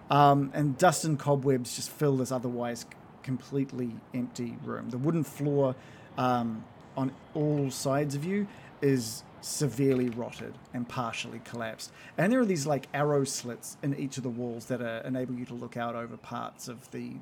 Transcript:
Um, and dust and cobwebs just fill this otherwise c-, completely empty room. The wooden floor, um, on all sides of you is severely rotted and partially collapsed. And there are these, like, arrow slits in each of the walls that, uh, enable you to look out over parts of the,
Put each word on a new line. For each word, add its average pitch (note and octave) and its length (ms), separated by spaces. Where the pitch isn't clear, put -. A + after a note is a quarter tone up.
Um, C#3+ 440
and D3 240
dust E3+ 260
and D#3 140
cobwebs C3+ 560
just - 160
fill C#3+ 280
this B2 120
otherwise A#2+ 500
c-, - 60
completely C3 720
empty A#2+ 500
room. A2+ 260
The B2 80
wooden D#3 260
floor, C#3+ 500
um, A#2+ 460
on C3+ 160
all D3 360
sides C#3 440
of C#3+ 100
you G3 220
is B2+ 400
severely C3 720
rotted A#2 440
and B2 140
partially A#2 560
collapsed. A2+ 460
And F3+ 140
there C4 80
are B3 40
these, F3 220
like, C#3+ 280
arrow C#3+ 300
slits - 580
in C#3 140
each C#3 200
of B2+ 60
the C3 60
walls A#2+ 380
that, B2 140
uh, A2+ 240
enable B2+ 300
you B2 120
to - 80
look A#2+ 220
out A#2+ 200
over A#2 200
parts - 520
of A#2+ 240
the, B2 300